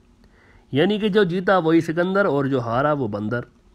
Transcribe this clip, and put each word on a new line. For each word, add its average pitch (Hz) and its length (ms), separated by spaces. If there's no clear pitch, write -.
यानी 190 240
कि 214 100
जो 202 160
जीता 185 340
वही 165 220
सिकंदर 180 460
और 139 220
जो 131 120
हारा 123 320
वो 135 160
बंदर। 107 360